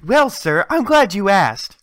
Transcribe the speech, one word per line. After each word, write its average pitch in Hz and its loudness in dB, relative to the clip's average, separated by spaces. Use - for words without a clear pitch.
Well, 262 2
sir, 160 -2
I'm 311 0
glad 262 2
you 196 -2
asked. 160 0